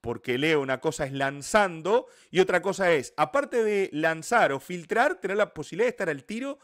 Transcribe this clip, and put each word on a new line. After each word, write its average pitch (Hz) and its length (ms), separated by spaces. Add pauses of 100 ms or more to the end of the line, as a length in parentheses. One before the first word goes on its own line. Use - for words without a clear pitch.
Porque 120 380
Leo 151 220
una 135 180
cosa 156 260
es 135 60
lanzando 160 960 (240)
y 160 80
otra 185 220
cosa 185 300
es, 139 260
aparte 233 460
de 202 300
lanzar 160 580
o 135 80
filtrar, 214 600
tener 196 180
la 208 160
posibilidad 165 320
de 247 60
estar 196 180
al 143 140
tiro 254 400